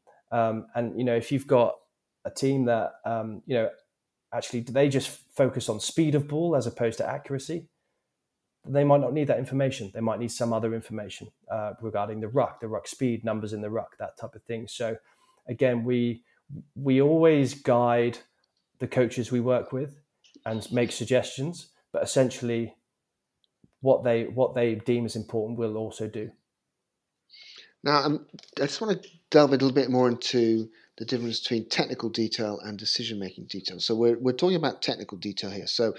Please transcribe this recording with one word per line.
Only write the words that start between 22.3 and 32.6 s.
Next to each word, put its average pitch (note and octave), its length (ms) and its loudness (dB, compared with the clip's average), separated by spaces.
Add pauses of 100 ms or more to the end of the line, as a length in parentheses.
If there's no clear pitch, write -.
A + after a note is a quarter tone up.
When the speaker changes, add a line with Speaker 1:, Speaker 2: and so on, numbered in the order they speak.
Speaker 1:
what B2+ 220 4
they, A#2 200 2
what A#2+ 320 0
they A#2+ 200 2
deem A#2+ 300 0
as G#2+ 100 -6
important, A2+ 420 -4
we'll A2 200 -4
also A2 300 -6
do. A2 240 -10 (1500)
Speaker 2:
Now, D3 160 6
um, D3 260 0 (320)
I C#3+ 80 0
just - 160 -4
wanna G#3 180 0 (300)
delve D3 220 8
a - 20 2
little C3+ 180 4
bit C3 180 2
more B2+ 200 4
into A2+ 600 2 (280)
the A2 80 -10
difference A#2 360 -4
between A2+ 280 -2
technical B2 400 -2
detail G#2+ 540 -2